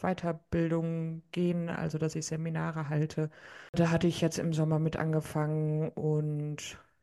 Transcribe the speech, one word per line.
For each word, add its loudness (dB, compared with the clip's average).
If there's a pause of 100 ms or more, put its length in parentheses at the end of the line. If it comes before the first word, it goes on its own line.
Weiterbildung 0 (100)
gehen, 0
also -2
dass 0
ich -4
Seminare -2
halte. 0 (440)
Da 4
hatte 4
ich 0
jetzt 2
im 0
Sommer 4
mit 0
angefangen 0
und -2 (240)